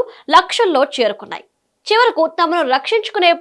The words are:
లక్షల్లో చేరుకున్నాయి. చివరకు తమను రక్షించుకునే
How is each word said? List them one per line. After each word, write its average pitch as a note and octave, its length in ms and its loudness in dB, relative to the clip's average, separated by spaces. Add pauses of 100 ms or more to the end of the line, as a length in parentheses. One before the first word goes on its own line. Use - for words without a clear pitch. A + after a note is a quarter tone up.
(360)
లక్షల్లో F4 480 2
చేరుకున్నాయి. G#3+ 600 -4 (420)
చివరకు A4 400 2
తమను E4 360 -2 (120)
రక్షించుకునే G4 560 0 (100)